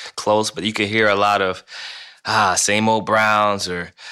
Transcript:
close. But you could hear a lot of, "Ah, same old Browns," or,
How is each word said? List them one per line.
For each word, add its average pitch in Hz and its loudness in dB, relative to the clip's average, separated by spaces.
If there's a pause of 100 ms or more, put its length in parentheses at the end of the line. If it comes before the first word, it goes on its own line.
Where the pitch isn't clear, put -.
(160)
close. 107 0
But - -8
you 107 -2
could 107 -2
hear 110 2
a 101 2
lot 101 2
of, 92 -4 (640)
"Ah, 107 2
same 107 2
old 110 0
Browns," 107 2
or, 87 -8 (200)